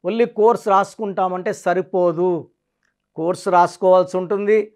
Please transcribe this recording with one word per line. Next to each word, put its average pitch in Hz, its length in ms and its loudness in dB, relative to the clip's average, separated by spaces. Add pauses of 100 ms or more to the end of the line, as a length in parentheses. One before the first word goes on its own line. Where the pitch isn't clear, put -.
only 226 180 2 (120)
కోర్స్ 220 360 2
రాసుకుంటామంటే 190 760 -2 (120)
సరిపోదు, 180 680 0 (880)
కోర్స్ 170 280 -6 (100)
రాసుకోవాల్సి 185 640 2
ఉంటుంది. 202 380 -2 (180)